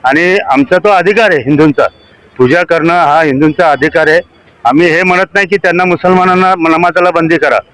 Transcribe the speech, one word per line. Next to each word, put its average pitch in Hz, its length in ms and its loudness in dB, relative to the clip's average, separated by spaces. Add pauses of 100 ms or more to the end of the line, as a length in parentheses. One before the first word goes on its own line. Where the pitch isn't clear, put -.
आणि 170 320 0 (140)
आमचा 139 280 0
तो 208 100 0
अधिकार 190 420 0
आहे 151 100 0
हिंदूंचा, 143 460 0 (520)
पूजा 139 240 2
करणं 170 300 -2
हा 160 300 2
हिंदूंचा 151 480 0
अधिकार 156 380 -2
आहे. 165 120 2 (440)
आम्ही 143 220 2
हे 165 160 0
म्हणत 185 320 -2
नाही 196 120 0
की 196 100 -2
त्यांना, 180 280 -2
मुसलमानांना 185 680 0 (160)
नमाजाला 175 420 0
बंदी 165 260 0
करा 131 220 0 (160)